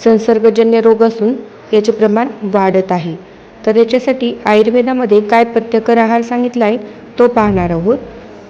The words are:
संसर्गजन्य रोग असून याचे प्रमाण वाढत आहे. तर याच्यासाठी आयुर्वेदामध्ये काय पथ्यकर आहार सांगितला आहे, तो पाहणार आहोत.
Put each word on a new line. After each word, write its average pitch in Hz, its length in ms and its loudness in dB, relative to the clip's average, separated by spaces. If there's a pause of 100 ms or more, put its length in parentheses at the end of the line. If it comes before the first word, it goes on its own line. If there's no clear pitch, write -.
संसर्गजन्य 226 760 2
रोग 220 220 2
असून 226 320 0 (380)
याचे 214 200 2
प्रमाण 214 360 0 (140)
वाढत 190 500 0
आहे. 170 240 -6 (500)
तर 220 100 0
याच्यासाठी 240 580 0 (100)
आयुर्वेदामध्ये 226 760 2
काय 226 240 2
पथ्यकर 233 520 -2
आहार 233 260 0
सांगितला 240 420 -2
आहे, 214 120 0 (420)
तो 240 100 6
पाहणार 208 420 0
आहोत. 175 280 -2 (520)